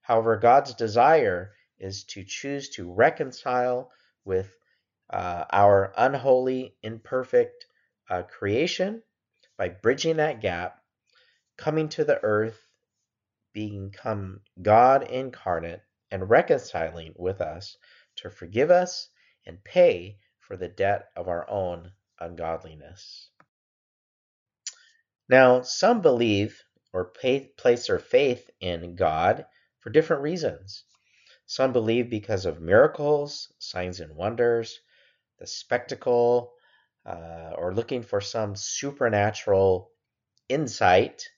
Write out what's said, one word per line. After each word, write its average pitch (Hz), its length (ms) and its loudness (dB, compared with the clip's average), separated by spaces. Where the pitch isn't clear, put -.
However, 113 360 2
God's 123 380 4
desire 110 760 2
is 95 260 -12
to 98 200 -16
choose 139 460 -10
to 90 200 -12
reconcile 123 1000 0
with, 95 260 -4
uh, 87 420 -6
our 98 460 4
unholy, 131 840 0
imperfect, 120 840 -4
uh, 92 140 -6
creation 175 800 -4
by 92 100 -4
bridging 135 480 -2
that 151 240 -2
gap, 90 400 -6
coming 156 320 -2
to 156 140 -4
the 151 180 0
earth, 107 360 -2
become 101 880 -10
God 123 480 6
incarnate, 92 720 -8
and 95 200 -4
reconciling 82 880 0
with 92 240 -4
us 80 340 -10
to - 140 -14
forgive 107 400 -2
us 180 400 0
and 90 180 -20
pay 104 540 2
for - 180 -16
the 90 120 -8
debt 95 480 -2
of 87 120 -8
our 87 220 -6
own 90 420 -6
ungodliness. 82 1120 -12
Now, 127 320 8
some 214 400 0
believe 117 640 2
or 90 180 -4
pay, 135 460 -4
place 120 280 2
their - 120 0
faith 123 500 0
in 87 380 -8
God 87 480 0
for 110 100 -14
different 151 320 2
reasons. 147 640 -8
Some 131 300 -2
believe 117 340 0
because 104 380 -6
of 82 140 -6
miracles, 147 960 2
signs 90 420 -10
and 78 160 -16
wonders, 117 640 -2
the - 80 -18
spectacle, 120 1080 0
uh, 82 520 -14
or 90 180 -4
looking 117 280 -4
for 104 200 -4
some 104 340 -6
supernatural 104 1300 0
insight 113 880 2